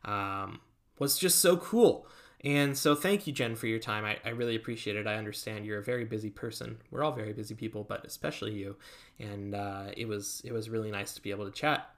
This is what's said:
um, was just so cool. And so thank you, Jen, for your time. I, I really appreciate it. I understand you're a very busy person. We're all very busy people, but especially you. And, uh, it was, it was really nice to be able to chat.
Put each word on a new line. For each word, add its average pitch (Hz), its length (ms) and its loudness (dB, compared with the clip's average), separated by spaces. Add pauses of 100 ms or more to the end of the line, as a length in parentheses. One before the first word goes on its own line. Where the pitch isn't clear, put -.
um, 98 540 -2 (400)
was 139 180 2
just 180 220 4
so 180 180 8
cool. 220 480 6 (380)
And 143 340 4
so 147 160 6
thank 196 320 4
you, 143 80 -2
Jen, 117 220 0
for 117 100 -6
your 113 140 2
time. 107 260 -2
I, 107 180 0
I 117 60 -4
really 117 260 0
appreciate 110 420 -4
it. 107 100 -2
I 107 80 2
understand 107 500 -4
you're 107 140 -4
a 101 40 -8
very 123 200 0
busy 110 260 -2
person. 113 480 -8 (140)
We're 131 120 -2
all 151 100 2
very 107 200 -6
busy 110 220 -8
people, 110 300 -6
but - 200 -6
especially - 460 -4
you. 98 240 -6 (420)
And, 101 380 -6
uh, 98 300 -4 (120)
it 113 100 -4
was, 104 380 -6
it 123 60 -8
was 110 180 -4
really 110 220 -2
nice 101 220 -4
to - 80 -14
be 98 100 -4
able 101 140 -4
to 98 60 -6
chat. - 460 0